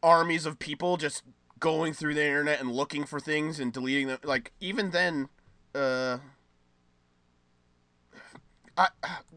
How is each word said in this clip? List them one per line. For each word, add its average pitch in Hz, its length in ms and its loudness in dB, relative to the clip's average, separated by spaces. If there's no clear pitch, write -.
armies 165 440 6
of 156 120 -6
people 180 400 -2
just 151 260 -4
going 160 340 2
through 151 220 -4
the 151 100 2
internet 147 340 2
and 127 120 -4
looking 139 340 -2
for 147 140 -8
things 151 400 -2
and 123 120 -2
deleting 135 360 0
them, 131 160 -4
like, 131 360 -2
even 196 320 -4
then, 165 380 0
uh, 127 420 0
I, 180 120 6